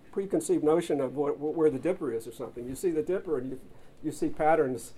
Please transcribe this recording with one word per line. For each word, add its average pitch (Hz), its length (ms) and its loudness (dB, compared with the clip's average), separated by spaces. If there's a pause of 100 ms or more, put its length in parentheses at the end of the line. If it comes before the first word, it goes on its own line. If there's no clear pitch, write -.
(120)
preconceived 180 520 0
notion 156 380 4
of 127 120 -2
wh-, 143 240 0
wh-, 151 180 -4
where 156 140 6
the 135 100 0
Dipper 156 340 -2
is 113 140 -6
or 117 40 -10
something. 120 360 -10
You 131 80 -8
see 180 160 0
the 156 100 0
Dipper 185 360 -2
and 131 140 -6
you, - 80 -10 (440)
you 151 80 -2
see 160 180 -2
patterns, 151 680 2